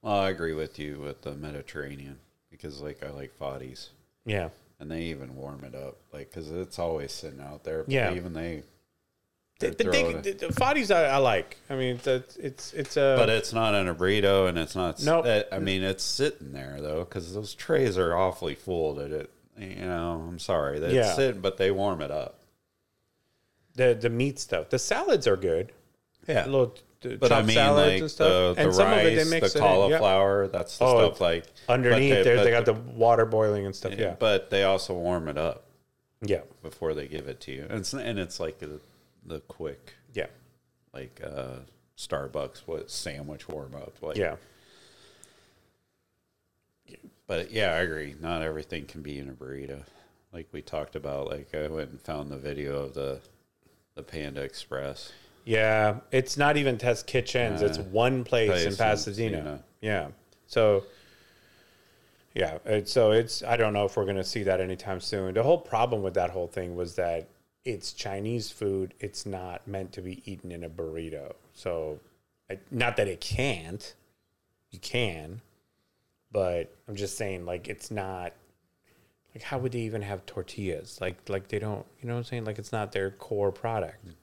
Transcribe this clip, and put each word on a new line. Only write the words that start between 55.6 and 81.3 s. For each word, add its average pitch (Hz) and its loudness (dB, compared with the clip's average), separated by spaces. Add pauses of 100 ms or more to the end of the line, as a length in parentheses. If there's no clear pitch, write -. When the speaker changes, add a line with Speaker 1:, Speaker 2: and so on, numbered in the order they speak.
Speaker 2:
it's 131 0
not 143 4
even 135 2
Test 117 0
Kitchens. 117 0
It's 80 0
Speaker 1:
Uh, 82 -6
Speaker 2:
one 120 2
place 113 2
Speaker 1:
place 90 2
Speaker 2:
in 82 0
Speaker 1:
in 98 -6
Speaker 2:
Pasadena. 107 0
Speaker 1:
Pasadena. 73 -8 (160)
Speaker 2:
Yeah. 101 -2 (400)
So, 104 4 (1500)
yeah. 80 -2
It, 107 0
so 110 6
it's, 113 2
I 117 0
don't 110 2
know 104 2
if - -2
we're 104 0
gonna 95 -2
see 110 -4
that 95 2
anytime 92 -6
soon. 92 -4
The 110 2
whole 165 4
problem 117 0
with 92 -4
that 87 2
whole 90 -4
thing 90 -8
was 87 -6
that 85 -4 (380)
it's 107 -8
Chinese 107 -6
food. 95 -4
It's - -10
not 92 -10
meant 95 -8
to - -14
be 92 -12
eaten 92 -14
in 85 -12
a 82 -10
burrito. 80 -10 (180)
So, 80 -6 (520)
I, 95 -10 (120)
not 120 0
that 107 2
it 92 -8
can't. 98 -6 (760)
You 92 -18
can. 95 -6 (880)
But 90 0 (140)
I'm 104 -10
just 101 -6
saying, 95 -6
like, 87 -8
it's - -12
not, 95 -8 (1040)
like, 113 -16
how - -6
would 123 -4
they 120 -4
even 110 -4
have 101 -8
tortillas? 90 -8
Like, 92 -8
like, 98 -6